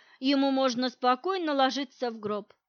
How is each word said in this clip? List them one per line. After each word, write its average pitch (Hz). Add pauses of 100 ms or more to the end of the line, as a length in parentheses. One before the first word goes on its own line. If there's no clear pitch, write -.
(200)
ему 277
можно 254
спокойно 302
ложиться 262
в 226
гроб. 208 (140)